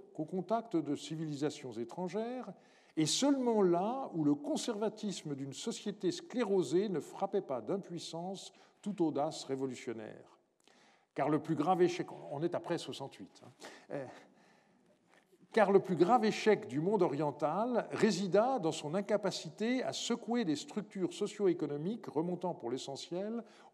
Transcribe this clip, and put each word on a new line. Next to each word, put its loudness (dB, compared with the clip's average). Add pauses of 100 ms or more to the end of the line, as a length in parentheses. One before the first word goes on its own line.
(140)
qu'au -4
contact -2
de 0
civilisations -4
étrangères, -6 (440)
et 4
seulement 4
là 2
où 0
le 6
conservatisme -4
d'une -8
société -4
sclérosée 2
ne -2
frappait -2
pas -4
d'impuissance -6 (280)
toute -6
audace 2
révolutionnaire. -8 (760)
Car 0
le 2
plus -2
grave 4
échec, 2 (240)
on -6
est -2
après -4
soixante-huit, -12
hein, -20 (400)
euh, -6 (1500)
car 6
le 10
plus 2
grave 6
échec 4
du -2
monde 2
oriental 0
résida 4
dans 2
son -4
incapacité -2
à -4
secouer -2
des 2
structures -4
socio-économiques -2
remontant -2
pour -8
l'essentiel -6 (320)